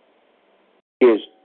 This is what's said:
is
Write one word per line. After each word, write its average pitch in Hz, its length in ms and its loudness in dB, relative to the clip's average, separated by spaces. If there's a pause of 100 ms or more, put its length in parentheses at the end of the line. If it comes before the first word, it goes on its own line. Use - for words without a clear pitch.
(1000)
is 110 200 0 (260)